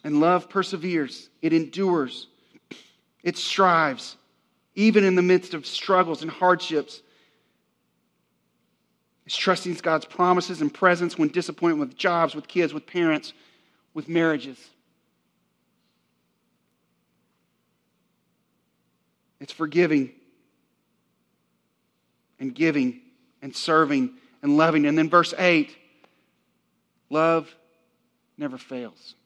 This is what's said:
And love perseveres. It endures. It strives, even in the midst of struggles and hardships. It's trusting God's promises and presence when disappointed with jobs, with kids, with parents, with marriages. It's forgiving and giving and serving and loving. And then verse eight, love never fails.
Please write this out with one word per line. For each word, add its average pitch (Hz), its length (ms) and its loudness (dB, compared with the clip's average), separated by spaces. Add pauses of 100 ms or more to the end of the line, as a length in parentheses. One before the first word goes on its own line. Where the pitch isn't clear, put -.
And 147 160 0
love 175 300 2
perseveres. 180 800 -6 (120)
It 160 120 0
endures. 160 720 -2 (960)
It - 160 -6
strives, 165 800 0 (580)
even 208 280 4
in 185 120 4
the 175 60 4
midst 180 320 2
of 151 120 -10
struggles 165 580 0
and 160 80 -10
hardships. 170 680 -2 (2250)
It's - 120 -8
trusting 180 380 -2
God's 160 300 -2
promises 180 560 -2
and 147 120 -2
presence 175 440 0
when 151 120 0
disappointed 170 500 -2
with 131 160 -6
jobs, 170 400 0
with 151 120 -14
kids, 165 260 -2
with 151 120 -10
parents, 165 460 -2 (640)
with 156 160 -10
marriages. 151 480 -2 (4000)
It's 135 140 -18
forgiving 156 580 0 (2250)
and 131 140 -8
giving 143 480 -2 (400)
and 139 140 -16
serving 143 580 0 (280)
and 143 160 2
loving. 156 280 4
And 151 120 2
then 160 120 2
verse 170 280 4
eight, 175 380 2 (1300)
love 160 440 0 (840)
never 131 200 -10
fails. - 580 -16 (100)